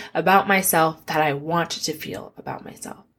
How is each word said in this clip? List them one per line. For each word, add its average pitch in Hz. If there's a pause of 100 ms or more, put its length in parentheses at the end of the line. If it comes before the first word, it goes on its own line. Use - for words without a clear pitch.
(140)
about 185
myself 175
that 156
I 151
want 160
to -
feel -
about -
myself?" - (140)